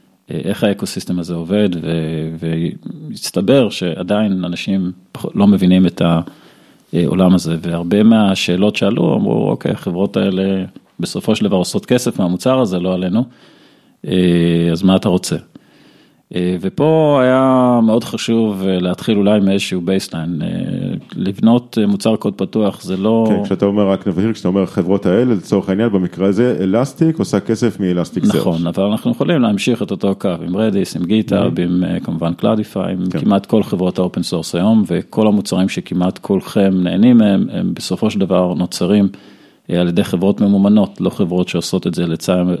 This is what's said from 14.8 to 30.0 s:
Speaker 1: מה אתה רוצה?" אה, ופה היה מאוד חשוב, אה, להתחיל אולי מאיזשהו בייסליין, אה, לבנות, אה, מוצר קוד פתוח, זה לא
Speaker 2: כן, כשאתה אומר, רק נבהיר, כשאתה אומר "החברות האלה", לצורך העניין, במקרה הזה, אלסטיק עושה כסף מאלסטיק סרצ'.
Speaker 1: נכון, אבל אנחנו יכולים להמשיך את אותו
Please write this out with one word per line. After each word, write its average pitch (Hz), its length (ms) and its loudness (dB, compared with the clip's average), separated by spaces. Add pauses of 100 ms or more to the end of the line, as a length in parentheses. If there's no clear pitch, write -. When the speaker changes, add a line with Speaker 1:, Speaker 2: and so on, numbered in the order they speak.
Speaker 1:
מה 95 140 4
אתה 92 120 0
רוצה?" 92 280 0 (960)
אה, 90 260 -2
ופה 147 640 2
היה 127 600 4
מאוד 113 220 2
חשוב, 110 640 -2
אה, 92 140 0
להתחיל 92 380 0
אולי 104 220 4
מאיזשהו 98 400 0
בייסליין, 85 600 -4
אה, 87 60 -4 (680)
לבנות, 113 640 0
אה, 104 60 2
מוצר 101 300 0
קוד 104 180 -4
פתוח, 98 480 -2
זה 92 140 -6
לא 110 320 2
Speaker 2:
כן, 101 160 0
כשאתה 98 220 0
אומר, 101 220 2
רק 95 200 0
נבהיר, 95 240 0
כשאתה - 160 -4
אומר 98 140 2
"החברות 95 440 0
האלה", 113 280 2
לצורך 92 340 -2
העניין, 101 200 0
במקרה 92 400 -2
הזה, 110 320 2
אלסטיק 127 580 0
עושה 180 220 0
כסף 113 400 -2
מאלסטיק 90 440 -2
סרצ'. 101 100 2
Speaker 1:
נכון, 82 320 0
אבל 90 180 -2
אנחנו 110 260 -2
יכולים 143 320 0
להמשיך 110 400 0
את 95 80 -6
אותו 98 240 -2